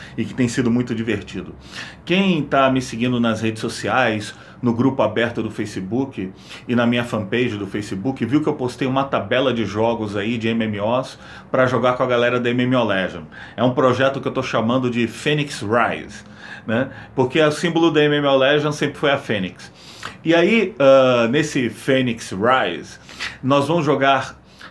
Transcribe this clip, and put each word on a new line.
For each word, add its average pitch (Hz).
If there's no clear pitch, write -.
e 113
que -
tem 127
sido 120
muito 120
divertido. 107
Quem 180
tá 135
me 131
seguindo 123
nas 113
redes 110
sociais, 113
no 120
grupo 127
aberto 113
do 107
Facebook 104
e 120
na 120
minha 120
fanpage 110
do 101
Facebook, 107
viu 147
que 156
eu 147
postei 127
uma 135
tabela 123
de 113
jogos 107
aí 110
de 113
M 113
M 104
Os 123
pra 131
jogar 123
com 135
a 127
galera 123
da 120
M 123
M 127
O 120
Legend. 87
É 110
um 127
projeto 131
que 127
eu 117
tô 131
chamando 123
de 117
Phoenix 147
Rise, 104
né? 120
Porque 135
o 151
símbolo 165
da 151
M 147
M 143
O 135
Legend 147
sempre 147
foi 147
a 139
Fênix. 101
E 160
aí, 190
ah, 131
nesse 143
Phoenix 131
Rise, 98
nós 139
vamos 160
jogar 135